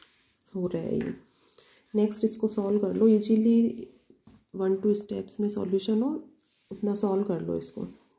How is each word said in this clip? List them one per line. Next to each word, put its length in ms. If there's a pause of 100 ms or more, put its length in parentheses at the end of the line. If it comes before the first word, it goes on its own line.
(540)
हो 140
रहा 140
है 140
ये। 180 (800)
Next 320
इसको 240
solve 300
कर 160
लो, 120
easily 800 (680)
one 200
टू 200
steps 440
में 100
solution 520
हो, 100 (600)
उतना 240
solve 280
कर 180
लो 160
इसको। 300 (320)